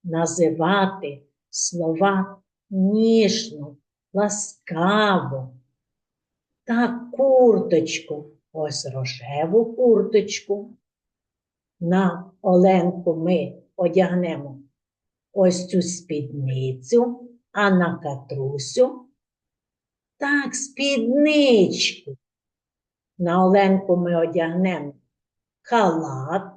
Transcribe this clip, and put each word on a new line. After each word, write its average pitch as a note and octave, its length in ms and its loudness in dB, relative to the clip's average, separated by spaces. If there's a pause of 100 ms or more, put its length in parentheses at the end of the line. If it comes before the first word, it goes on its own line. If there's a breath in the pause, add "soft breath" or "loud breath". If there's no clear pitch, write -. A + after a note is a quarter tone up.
називати E3 1160 0 (280)
слова F3 920 -2 (280)
ніжно, G3+ 1080 0 (360)
ласкаво. F#3 1400 -2 (1080)
Так, A#3 480 -2
курточку, A3 1120 2 (280)
ось D3+ 320 -8
рожеву C#3+ 880 -2
курточку. G3+ 1040 0 (1000)
На F3+ 520 -2 (100)
Оленку F3+ 760 2
ми D#3+ 380 -2 (220)
одягнемо E3+ 840 -2 (760)
ось F#3 340 0
цю F#3 140 0
спідницю, C3+ 1500 -4 (220)
а G3+ 180 0
на F3 280 2
Катрусю, C#3+ 1080 -4 (1120)
так, C#4+ 380 -2
спідничку. C4+ 1600 2 (1000)
На F3+ 280 2
Оленку F#3+ 520 4
ми F3 180 0
одягнемо E3 800 -2 (680)
халат E3 960 -2